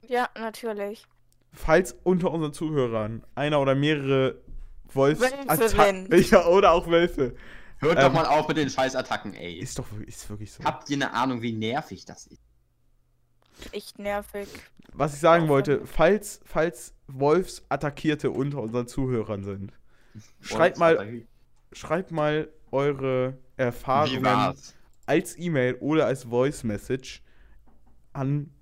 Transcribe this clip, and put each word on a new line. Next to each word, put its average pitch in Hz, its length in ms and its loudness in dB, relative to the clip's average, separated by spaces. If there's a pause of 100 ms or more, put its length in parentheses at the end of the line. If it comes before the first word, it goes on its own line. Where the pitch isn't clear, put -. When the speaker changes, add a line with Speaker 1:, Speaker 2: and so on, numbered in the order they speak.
Speaker 1:
Ja, 240 260 -2 (100)
natürlich. 214 680 -8 (460)
Speaker 2:
Falls 175 520 2
unter 180 260 2
unseren 156 220 -4
Zuhörern 113 720 -2 (100)
einer 147 260 0
oder 135 140 4
mehrere 135 680 2 (520)
Wolfsattacken 233 560 2
Speaker 1:
Wölfe 226 200 2 (480)
sind. - 140 6
Speaker 2:
<laughs> - 0 -
Ja, 180 160 8
oder 185 260 8
auch 170 140 2
Wölfe. 170 480 2 (440)
Speaker 3:
Hört 160 200 2
doch 135 80 6
Speaker 2:
Ähm, 131 80 6
Speaker 3:
mal 160 120 2
auf 151 220 2
mit 156 80 0
den 143 140 -2
Scheißattacken, 127 640 -4
ey. 85 240 -12
Speaker 2:
Ist 104 200 -10
doch 123 140 -8
wir-, 104 140 -12
ist - 240 -16
wirklich 104 220 -12
so. - 120 -16
Speaker 3:
Habt 151 260 -6
ihr 143 60 -2
eine 139 160 -2
Ahnung, 123 300 -2
wie 117 100 -4
nervig 110 520 -6
das - 240 -20
ist? - 120 -20 (1300)
Speaker 1:
Echt - 260 -12
nervig. 202 500 -8 (440)
Speaker 2:
Was 143 220 -4
ich 143 60 -12
sagen 165 240 6
Speaker 1:
Auch 156 40 0
Speaker 2:
wollte, 139 320 2
Speaker 1:
wenn - 60 -14
Speaker 2:
falls, 196 580 2
falls - 500 -4 (140)
Wolfsattackierte 143 1200 -2
unter 139 320 -4
unseren 120 240 -4
Zuhörern 113 580 -4
sind, 101 280 -10 (680)
schreibt 160 380 0
mal, 165 180 6
Speaker 3:
Wolfsattackie- 110 300 -8 (460)
Speaker 2:
schreibt 185 400 -6
mal 151 360 -2 (220)
eure 135 600 -2 (240)
Speaker 3:
Wie 131 60 -2
Speaker 2:
Erfahrungen 131 640 0
Speaker 3:
war's? 104 500 0 (320)
Speaker 2:
als - 320 0
E-Mail 139 380 0
oder 143 300 0
als 131 180 -2
Voice 123 400 -2
Message 113 580 -6 (880)
an 143 380 -4 (100)